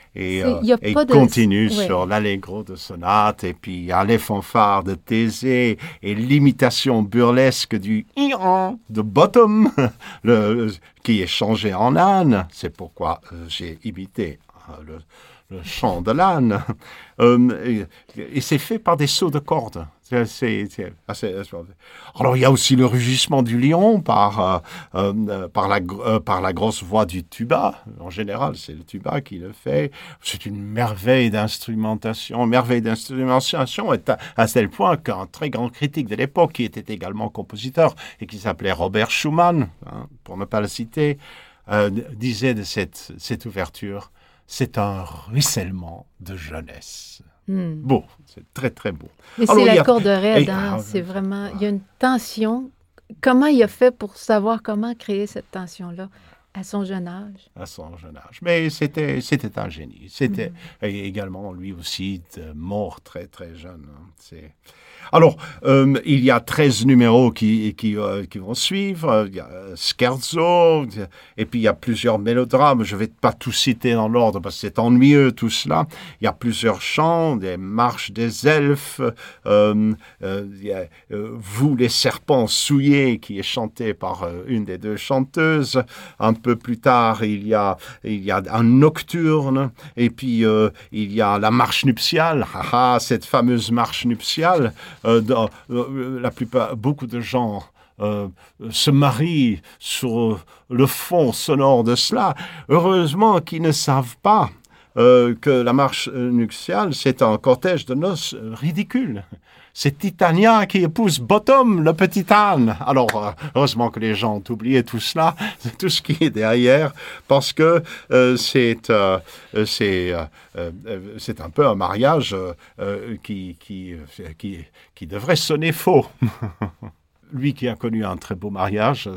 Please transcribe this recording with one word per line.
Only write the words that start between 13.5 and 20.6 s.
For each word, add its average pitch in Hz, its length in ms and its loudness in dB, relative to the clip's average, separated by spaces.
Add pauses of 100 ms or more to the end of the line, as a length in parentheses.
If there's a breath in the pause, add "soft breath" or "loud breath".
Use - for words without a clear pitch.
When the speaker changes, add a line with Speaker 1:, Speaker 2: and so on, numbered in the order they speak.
Speaker 1:
imité, 95 560 -8 (300)
euh, 76 180 -20
le, 80 120 -18 (520 soft breath)
le 95 120 -14
chant 92 380 -4
de 101 100 -2
l'âne. 139 520 2 (560 loud breath)
Euh, 120 680 4 (320 soft breath)
et, - 200 -8
et 127 40 0
c'est 143 160 0
fait 220 220 -4
par 170 160 0
des 143 120 0
sauts 175 220 0
de 143 100 -2
cordes. 113 460 -6 (160)
C'est, 120 260 0
c'est, 107 420 -4